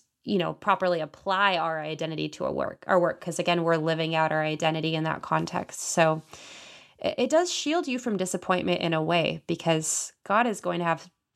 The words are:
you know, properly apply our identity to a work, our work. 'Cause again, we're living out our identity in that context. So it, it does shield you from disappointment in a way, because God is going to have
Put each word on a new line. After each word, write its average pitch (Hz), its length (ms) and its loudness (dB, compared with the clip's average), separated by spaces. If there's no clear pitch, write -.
you 202 140 0
know, 160 140 0
properly 185 480 2
apply 190 560 0
our 160 240 -2
identity 156 500 -4
to - 140 -6
a 67 80 -2
work, - 340 -4
our 190 140 4
work. 170 200 0
'Cause 165 180 -6
again, 170 260 0
we're 165 120 4
living 160 380 0
out 160 180 2
our 156 120 2
identity 156 500 0
in 156 100 -2
that 160 180 -4
context. - 580 -4
So 160 420 4
it, - 180 -2
it - 140 0
does 349 220 4
shield 320 360 -2
you 254 100 -4
from 226 180 -2
disappointment 180 640 0
in 165 120 0
a 160 100 2
way, 165 440 0
because 165 680 0
God 220 220 2
is 202 140 -2
going 175 200 -2
to 175 40 -2
have 165 260 -2